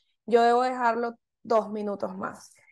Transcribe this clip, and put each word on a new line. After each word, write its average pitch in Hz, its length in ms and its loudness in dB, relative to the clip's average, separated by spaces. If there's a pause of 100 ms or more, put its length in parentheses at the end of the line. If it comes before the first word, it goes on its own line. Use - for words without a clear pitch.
(260)
yo 233 160 4
debo 240 220 4
dejarlo 240 520 -2 (280)
dos 214 260 0
minutos 208 480 -6
más. - 340 -10 (200)